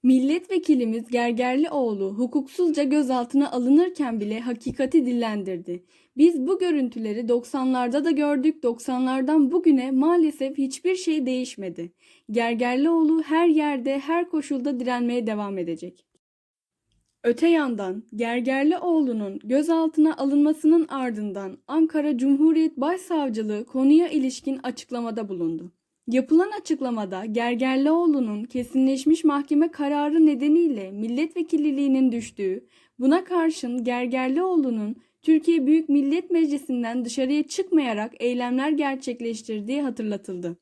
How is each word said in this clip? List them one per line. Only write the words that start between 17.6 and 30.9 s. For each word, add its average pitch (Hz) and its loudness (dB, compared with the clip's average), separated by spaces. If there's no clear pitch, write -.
Gergerlioğlu'nun 254 0
gözaltına 311 2
alınmasının 302 2
ardından 214 -6
Ankara 302 0
Cumhuriyet 311 2
Başsavcılığı 254 -2
konuya 294 4
ilişkin 269 -2
açıklamada 233 -6
bulundu. 170 -6
Yapılan 311 2
açıklamada 214 -4
Gergerlioğlu'nun 254 0
kesinleşmiş 262 0
mahkeme 294 2
kararı 294 2
nedeniyle 285 2